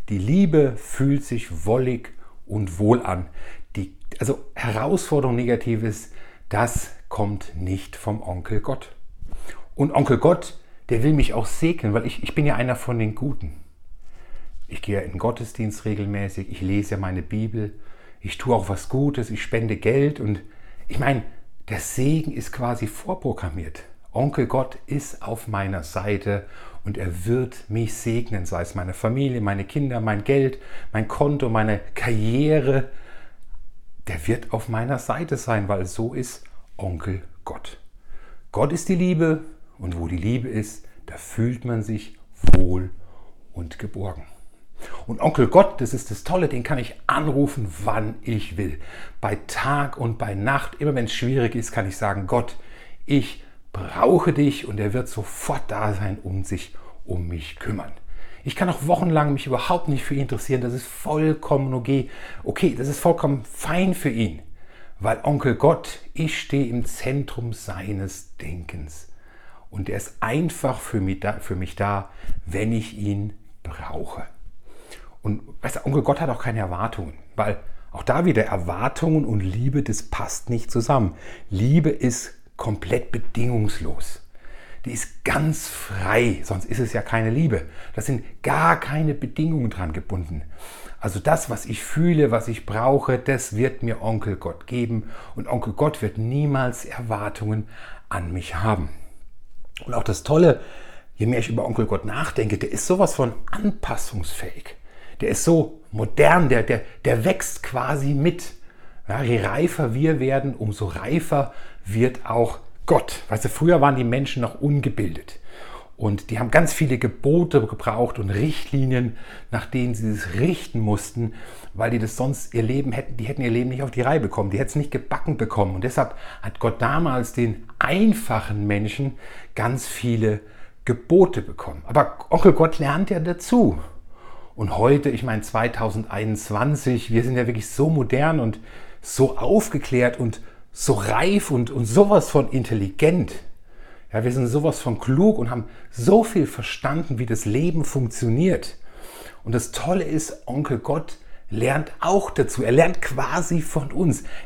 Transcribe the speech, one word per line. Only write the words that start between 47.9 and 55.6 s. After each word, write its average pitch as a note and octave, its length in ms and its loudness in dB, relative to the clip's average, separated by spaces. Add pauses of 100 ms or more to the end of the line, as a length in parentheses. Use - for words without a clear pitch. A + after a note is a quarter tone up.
ich G#2 360 -2
will. E2 200 -2 (420)
Bei G#2 180 -2 (100)
Tag C#3+ 480 -2
und A#2 220 -2
bei G#2+ 160 -4
Nacht, B2 460 0
immer C#3+ 140 2
wenn A#2+ 120 0
es - 80 -4
schwierig A#2+ 420 2
ist, A2 160 -4
kann G2 160 0
ich F#2+ 80 -6
sagen, G2 320 -2
Gott, A#2+ 280 0 (500)
ich - 340 2 (320)
brauche C#3+ 600 2
dich C#3+ 360 2
und G2+ 100 -6
er G#2 140 0
wird B2+ 160 -2
sofort - 580 -4